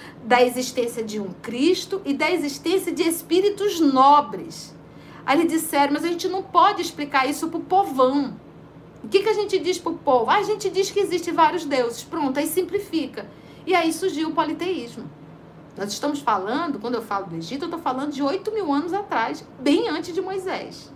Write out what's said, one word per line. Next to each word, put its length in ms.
da 180
existência 640
de 160
um 140
Cristo 680
e 80
da 200
existência 600
de 120
espíritos 760
nobres. 960
Aí 160
eles 140
disseram, 400
mas 100
a 40
gente 200
não 140
pode 400
explicar 480
isso 180
pro 120
povão. 760
O 40
que 140
que 80
a 40
gente 260
diz 180
pro 160
povo? 380
Ah, 60
a 60
gente 240
diz 220
que 100
existem 320
vários 320
deuses. 400
Pronto, 360
aí 80
simplifica. 840
E 120
aí 180
surgiu 360
o 40
politeísmo. 760
Nós 160
estamos 260
falando, 600
quando 160
eu 80
falo 240
do 80
Egito, 300
eu 40
tô 80
falando 340
de 120
oito 280
mil 220
anos 200
atrás, 540
bem 300
antes 240
de 80
Moisés. 760